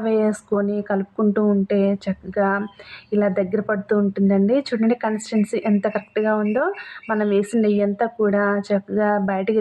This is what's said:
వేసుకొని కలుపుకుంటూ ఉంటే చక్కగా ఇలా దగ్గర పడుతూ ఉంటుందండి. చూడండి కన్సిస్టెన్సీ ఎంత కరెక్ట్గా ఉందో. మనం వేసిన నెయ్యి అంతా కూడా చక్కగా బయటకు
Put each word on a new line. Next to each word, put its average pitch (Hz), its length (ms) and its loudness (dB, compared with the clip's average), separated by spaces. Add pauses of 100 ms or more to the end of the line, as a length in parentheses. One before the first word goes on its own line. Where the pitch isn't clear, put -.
వేసుకొని 208 680 0 (120)
కలుపుకుంటూ 208 540 0 (120)
ఉంటే 202 240 0 (260)
చక్కగా 196 440 -2 (680)
ఇలా 208 140 2 (100)
దగ్గర 196 300 -2
పడుతూ 208 340 -2
ఉంటుందండి. 196 540 2 (120)
చూడండి 226 360 0
కన్సిస్టెన్సీ 214 540 -2 (120)
ఎంత 208 140 2 (100)
కరెక్ట్గా 214 380 -2 (100)
ఉందో. 214 220 0 (460)
మనం 214 240 0
వేసిన 202 320 0
నెయ్యి 208 200 2
అంతా 202 220 -2 (120)
కూడా 202 240 2 (240)
చక్కగా 202 420 0 (200)
బయటకు 196 300 0